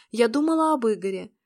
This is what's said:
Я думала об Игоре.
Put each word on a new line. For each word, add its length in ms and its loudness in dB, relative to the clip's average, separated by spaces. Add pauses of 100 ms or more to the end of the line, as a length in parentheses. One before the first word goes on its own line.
(100)
Я 160 2
думала 480 2
об 120 -2
Игоре. 460 -4 (140)